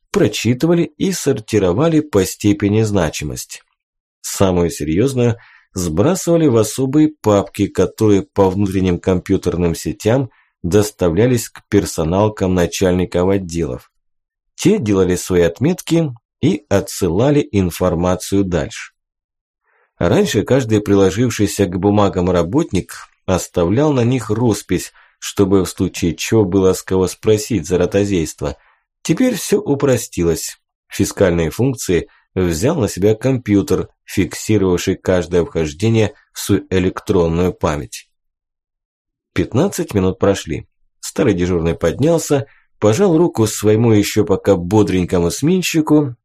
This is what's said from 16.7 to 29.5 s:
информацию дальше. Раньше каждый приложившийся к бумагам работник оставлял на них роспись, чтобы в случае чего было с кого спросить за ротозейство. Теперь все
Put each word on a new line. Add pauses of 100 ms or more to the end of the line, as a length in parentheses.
информацию
дальше. (1040)
Раньше
каждый
приложившийся
к
бумагам
работник (180)
оставлял
на
них
роспись, (260)
чтобы
в
случае
чего
было
с
кого
спросить
за
ротозейство. (440)
Теперь
все